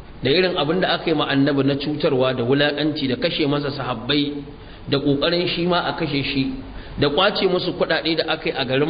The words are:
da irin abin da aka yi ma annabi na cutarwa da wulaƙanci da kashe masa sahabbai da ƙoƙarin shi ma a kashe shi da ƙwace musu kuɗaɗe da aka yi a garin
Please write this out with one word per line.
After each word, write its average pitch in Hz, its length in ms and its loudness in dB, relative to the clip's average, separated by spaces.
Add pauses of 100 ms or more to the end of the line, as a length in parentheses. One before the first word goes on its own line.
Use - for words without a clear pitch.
(220)
da 127 80 0
irin 180 260 4
abin 156 240 0
da 175 140 0
aka 175 160 -2
yi 156 60 2
ma 143 160 0
annabi 139 320 4
na 139 120 2
cutarwa 139 600 0
da 120 80 0
wulaƙanci 143 640 2
da 123 80 0
kashe 160 320 0
masa 143 220 0
sahabbai 127 640 -2 (560)
da - 100 2
ƙoƙarin 143 500 2
shi 175 180 -2
ma 175 220 2
a 139 80 -2
kashe 143 260 -2
shi 135 300 -2 (460)
da 143 100 4
ƙwace 185 400 2
musu 175 240 0
kuɗaɗe 160 440 0
da 156 160 0
aka 160 180 -4
yi - 60 -4
a 135 80 -2
garin 131 260 2